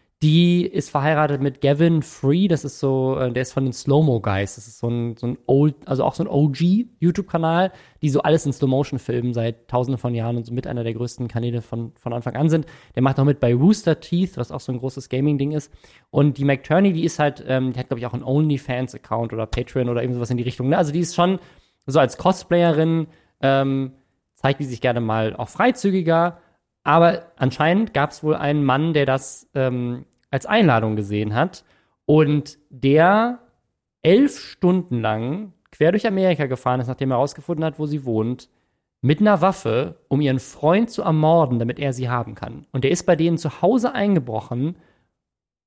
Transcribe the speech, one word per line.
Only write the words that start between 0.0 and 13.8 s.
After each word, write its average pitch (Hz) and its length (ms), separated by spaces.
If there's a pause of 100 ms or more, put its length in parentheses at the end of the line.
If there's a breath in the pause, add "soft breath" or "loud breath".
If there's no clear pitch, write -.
Die 175 460
ist - 240
verheiratet 147 500
mit 139 200
Gavin 151 420
Free. 170 460
Das 165 160
ist 135 160
so, 131 400
äh, 127 100
der 123 120
ist 127 100
von 135 100
den 131 100
Slow-Mo 139 480
Guys. 98 360
Das 110 100
ist - 140
so 117 80
ein, 117 280
so 120 120
ein 127 180
old, 143 300 (100)
also 135 160
auch - 140
so - 80
ein - 40
O-G-YouTube-Kanal, 170 1400 (320 loud breath)
die 156 80
so 143 120
alles 160 220
in 139 80
Slow-Motion 135 460
filmen 123 340
seit 117 360
Tausenden 123 320
von 120 160
Jahren 117 200
und 117 80
so 117 80
mit 123 140
einer 120 160
der 113 120
größten 120 340
Kanäle 117 340
von, 117 380
von 120 120
Anfang 120 220
an 151 140
sind. 160 180 (300 loud breath)
Der 120 60
macht 135 180
auch 135 40
mit 143 140
bei 120 160
Rooster 165 460